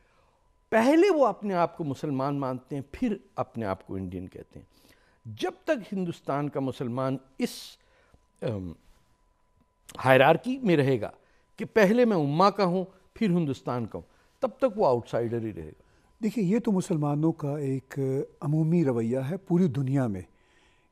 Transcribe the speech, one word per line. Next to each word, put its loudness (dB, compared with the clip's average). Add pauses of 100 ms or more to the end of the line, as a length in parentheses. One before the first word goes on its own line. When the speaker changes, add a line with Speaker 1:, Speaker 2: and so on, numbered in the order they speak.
(720)
Speaker 1:
पहले 6
वो 4
अपने -2
आप 0
को -8
मुसलमान -4
मानते -6
हैं, -8 (100)
फिर -2 (180)
अपने -6
आप -4
को -10
इंडियन -8
कहते -18
हैं। -20 (640)
जब -8 (140)
तक 0
हिंदुस्तान -4
का -4
मुसलमान -4 (220)
इस, -6 (640)
अम, -6 (1200)
हायरार्की 4
में 2
रहेगा 0 (460)
कि -6
पहले 4
मैं 2
उम्मा 4
का 0
हूँ, 0 (300)
फिर 2
हिंदुस्तान -2
का -10
हूँ, -12 (360)
तब -2
तक 0
वो 2
आउटसाइडर 0
ही -6
रहेगा। -16 (380)
Speaker 2:
देखिए, -2
ये 2
तो -2
मुसलमानों 0
का -6
एक -4 (580)
अमूमी 2
रवैया 0
है, -6
पूरी 2
दुनिया 0
में, -6 (680)